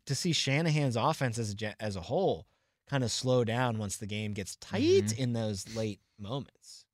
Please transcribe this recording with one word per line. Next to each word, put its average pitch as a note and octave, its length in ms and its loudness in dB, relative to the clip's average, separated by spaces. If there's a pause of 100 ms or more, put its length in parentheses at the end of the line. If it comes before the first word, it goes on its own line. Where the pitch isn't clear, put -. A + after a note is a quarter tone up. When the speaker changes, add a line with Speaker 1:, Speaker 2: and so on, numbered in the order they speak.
Speaker 1:
to C#3 80 -2
see E3+ 180 0
Shanahan's D3 640 2
offense B2+ 420 0
as A2 120 -2
a G2+ 40 -6
ge-, G#2+ 260 -6
as G#2 160 -2
a F2+ 60 -6
whole C3 440 0 (420)
kind C#3 160 0
of A2+ 60 0
slow B2+ 340 2
down A#2 340 0
once G#2 180 -4
the A2 100 -8
game G#2 260 -4
gets G2+ 240 -6
tight D#4 500 4
Speaker 2:
Mm-hmm. A2 160 -2
Speaker 1:
in B2 100 2
those G#2+ 440 -2
late A2 240 -4 (180)
moments. - 760 -10